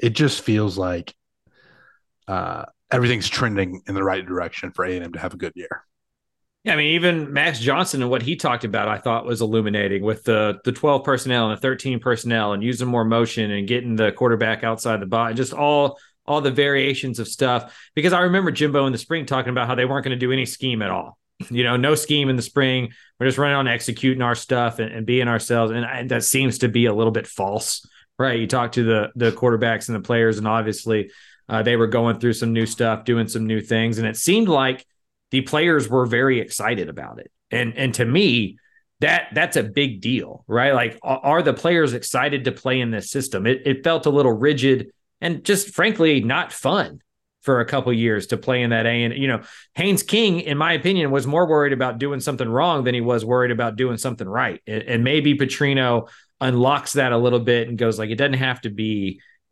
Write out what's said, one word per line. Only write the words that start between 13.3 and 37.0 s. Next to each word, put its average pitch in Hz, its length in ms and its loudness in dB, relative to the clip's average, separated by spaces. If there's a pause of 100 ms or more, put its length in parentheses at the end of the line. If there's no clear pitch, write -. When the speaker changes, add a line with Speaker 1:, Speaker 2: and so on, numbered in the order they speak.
Speaker 2:
and 101 160 -4
getting 120 300 -2
the 107 160 2
quarterback 113 500 0
outside 113 380 -2
the 98 60 -8
box, 113 280 0
just 127 180 -2
all, 143 460 2 (260)
all 147 160 0
the 139 120 0
variations 135 640 0
of 110 80 -6
stuff. 123 500 -2 (200)
Because 165 160 2
I 180 80 2
remember 180 320 2
Jimbo 143 340 2
in 131 60 0
the 117 60 -4
spring 165 280 -6
talking 127 240 -2
about 123 160 -2
how 123 80 -2
they 123 100 0
weren't 135 200 -2
gonna 131 100 -2
do 123 160 -2
any 131 160 0
scheme 120 340 -4
at 101 100 -4
all. 90 280 -8 (320)
You 123 140 0
know, 123 120 2
no 143 200 2
scheme 147 320 0
in 131 80 0
the 117 60 -2
spring. 131 500 0 (260)
We're 127 80 0
just 131 120 2
running 143 180 2
on 139 100 0
executing 127 560 0
our 120 140 0
stuff 120 420 -2
and, 110 140 -4
and 113 120 -8
being 123 220 2
ourselves. 113 460 0
And 120 120 -4
I, 123 220 -8
that 120 160 -2
seems 135 360 0
to 123 100 2
be 120 180 4
a 107 80 2
little 113 160 2
bit 110 160 -4
false, - 580 -6 (320)
right? 127 220 0
You 113 80 -2
talk 120 260 -2
to 120 120 0
the, 110 320 2
the 117 160 2
quarterbacks 113 560 0
and 113 80 -4
the 95 100 -8
players, 113 320 2
and 107 80 -4
obviously, 107 640 -2 (380)
uh, 113 120 -2
they 120 140 2
were 113 140 4
going 117 320 2
through 120 140 2
some 117 180 -2
new 113 140 2
stuff, 113 380 -2
doing 117 220 2
some 110 220 -4
new 110 120 0
things. 113 380 0
And 113 80 -2
it 110 100 -4
seemed 208 320 2
like 131 380 0 (460)
the 131 80 2
players 151 480 2
were 127 180 2
very 123 340 2
excited 104 480 -4
about - 300 -14